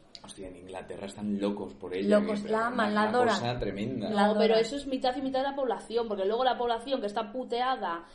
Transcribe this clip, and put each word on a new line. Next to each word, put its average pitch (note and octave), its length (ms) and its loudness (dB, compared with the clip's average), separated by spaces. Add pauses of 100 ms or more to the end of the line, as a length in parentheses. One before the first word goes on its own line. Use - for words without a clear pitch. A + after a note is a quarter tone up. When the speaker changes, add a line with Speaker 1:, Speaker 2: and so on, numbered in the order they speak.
(240)
Speaker 1:
Hostia, F#2 240 -14
en F2 80 -14
Inglaterra F2+ 500 -10
están G#2 320 -4
locos G2+ 360 -2
por F2+ 200 -8
ella, G3+ 240 4
Speaker 2:
Locos, G#3 220 0
Speaker 1:
que - 80 -8
Speaker 2:
la A3 200 0
aman, A#3 240 0
Speaker 1:
una, G#3+ 100 2
Speaker 2:
la G#3+ 80 2
Speaker 1:
una - 80 2
Speaker 2:
adoran. A3+ 220 4
Speaker 1:
cosa A#2+ 180 -2
tremenda. A2 500 -4
Speaker 2:
La G#3 200 4
Speaker 3:
No, G#3+ 40 4
pero A3 220 6
Speaker 2:
adoran. A3 60 6
Speaker 3:
eso C#4+ 160 0
es C#4 100 -6
mitad C4 300 0
y C#4+ 40 -4
mitad C4 200 0
de C#4 100 0
la C#4 40 -6
población, A#3 540 -2
porque G3 160 0
luego A3+ 200 2
la A#3+ 120 4
población A#3+ 460 -2
que G3+ 60 -2
está G#3+ 220 -4
puteada A#3+ 840 -2